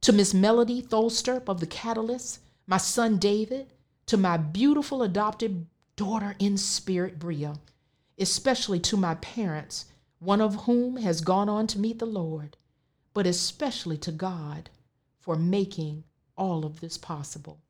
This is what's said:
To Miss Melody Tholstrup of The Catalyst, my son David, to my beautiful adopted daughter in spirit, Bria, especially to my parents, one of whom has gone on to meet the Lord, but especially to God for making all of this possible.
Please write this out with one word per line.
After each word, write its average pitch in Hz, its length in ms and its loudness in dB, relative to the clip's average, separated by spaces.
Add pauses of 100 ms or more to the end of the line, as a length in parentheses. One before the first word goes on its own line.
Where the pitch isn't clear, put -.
To 240 120 6
Miss 202 220 4
Melody 233 480 4
Tholstrup 226 680 -2
of 180 120 -2
The 165 40 -2
Catalyst, 226 760 -6 (260)
my 185 100 2
son 220 400 2
David, 214 560 0 (320)
to 226 120 2
my 185 200 4
beautiful 262 640 4
adopted 208 640 0 (300)
daughter 208 420 -2
in 202 200 2
spirit, 180 600 -2
Bria, 151 380 -4 (640)
especially 196 640 0
to 196 140 0
my 180 200 2
parents, 170 680 -6 (340)
one 196 220 2
of 214 240 0
whom 247 320 2
has 175 240 0
gone 185 280 2
on 214 160 0
to 208 140 -4
meet 226 180 -2
the 226 80 -4
Lord, 160 500 -6 (600)
but 202 100 2
especially 180 720 -2
to 160 140 -6
God 156 580 -8 (500)
for 165 160 -2
making 165 680 0 (340)
all 170 300 -2
of 151 140 -10
this 165 180 -10
possible. 151 580 -12 (120)